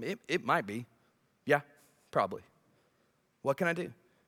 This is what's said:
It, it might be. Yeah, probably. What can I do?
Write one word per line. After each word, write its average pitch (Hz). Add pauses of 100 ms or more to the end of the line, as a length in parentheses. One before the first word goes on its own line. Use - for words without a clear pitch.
It, 175
it 139
might 131
be. 113 (600)
Yeah, 143 (500)
probably. 95 (1000)
What 139
can 175
I 170
do? 175 (340)